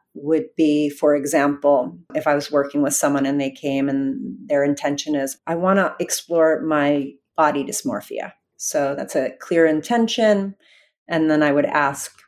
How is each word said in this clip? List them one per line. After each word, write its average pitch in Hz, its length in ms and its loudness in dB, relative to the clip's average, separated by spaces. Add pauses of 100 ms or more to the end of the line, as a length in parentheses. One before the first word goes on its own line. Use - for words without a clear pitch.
(140)
would 151 320 -2 (100)
be, 151 340 2
for 147 240 2
example, 143 840 2 (160)
if 151 140 -4
I 147 80 4
was 143 160 -2
working 143 320 0
with 139 120 0
someone 143 300 0
and 139 160 0
they 135 120 -4
came 139 360 -2
and 135 300 -2 (300)
their 143 160 2
intention 143 500 -2
is, 135 220 -4 (100)
"I 165 80 -4
wanna 185 460 0
explore 165 600 0
my 147 520 0 (240)
body 147 260 2
dysmorphia." - 720 -8 (240)
So 143 400 -4
that's - 180 -8
a 131 240 -2
clear 165 260 2
intention. 202 920 2 (500)
And 160 240 0
then 151 140 4
I 147 80 4
would 143 140 2
ask, 143 460 -2 (140)